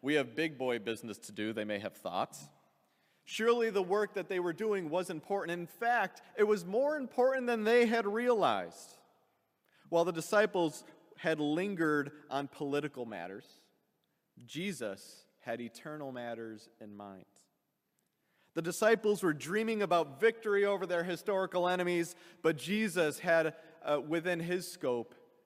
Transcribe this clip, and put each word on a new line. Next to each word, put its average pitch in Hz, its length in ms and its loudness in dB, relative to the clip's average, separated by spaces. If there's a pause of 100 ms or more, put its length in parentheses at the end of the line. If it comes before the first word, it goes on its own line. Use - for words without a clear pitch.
"We 139 140 0
have 127 180 0
big 156 240 -2
boy 123 200 -2
business 110 420 -6
to - 120 -16
do," 107 220 -4
they 107 100 -4
may 104 140 -4
have 104 180 -8
thought. 90 400 -4 (880)
Surely 226 460 2
the 196 120 0
work 190 300 0
that 190 160 -6
they 185 100 -2
were 175 140 0
doing 196 380 -2
was 180 180 -2
important. 175 500 -4
In 175 80 -8
fact, 233 540 -2 (160)
it 208 60 4
was 208 240 2
more 269 320 0
important 254 480 2
than 233 180 0
they 233 220 6
had 226 200 2
realized. 196 920 0 (920)
While 170 160 4
the 180 80 0
disciples 175 720 2 (320)
had 160 240 0
lingered 151 720 0 (160)
on 139 180 -4
political 143 600 -4
matters, 98 560 -12 (800)
Jesus 139 800 -8 (160)
had 120 220 -6
eternal 143 500 -12
matters 117 560 -10 (100)
in 104 160 -16
mind. 101 300 -14 (1300)
The 165 80 -6
disciples 214 640 2
were 170 100 4
dreaming 208 480 -2
about 165 400 2
victory 208 460 2
over 196 180 0
their 170 200 0
historical 180 680 0
enemies, 175 440 0 (280)
but 160 160 4
Jesus 170 640 0
had, 165 360 2 (260)
uh, 147 240 0
within 165 340 0
his 175 300 -4
scope 123 440 -4 (320)